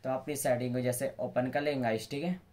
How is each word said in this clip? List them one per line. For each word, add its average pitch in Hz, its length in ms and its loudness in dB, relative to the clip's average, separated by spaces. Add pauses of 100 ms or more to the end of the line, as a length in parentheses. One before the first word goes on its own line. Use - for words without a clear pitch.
तो 131 60 -4
अपनी 135 260 -2
सेटिंग 123 380 2
को 127 60 2
जैसे 123 400 0
ओपन 127 300 0
कर 143 100 0
लेंगे 143 220 0
गाइस, 113 280 0
ठीक 143 140 -2
है। 180 160 0 (120)